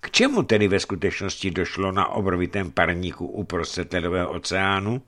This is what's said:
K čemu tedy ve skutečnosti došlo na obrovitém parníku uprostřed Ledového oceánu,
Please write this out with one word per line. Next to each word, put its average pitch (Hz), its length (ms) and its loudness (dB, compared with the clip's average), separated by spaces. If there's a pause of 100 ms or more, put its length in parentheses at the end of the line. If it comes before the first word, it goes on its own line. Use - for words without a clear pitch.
K - 100 -12
čemu 247 320 4
tedy 107 260 4
ve 95 120 4
skutečnosti 98 680 -4
došlo 92 420 -2
na 95 160 2
obrovitém 90 600 0
parníku 87 560 0
uprostřed 87 640 -4
Ledového 87 380 0
oceánu, 98 760 0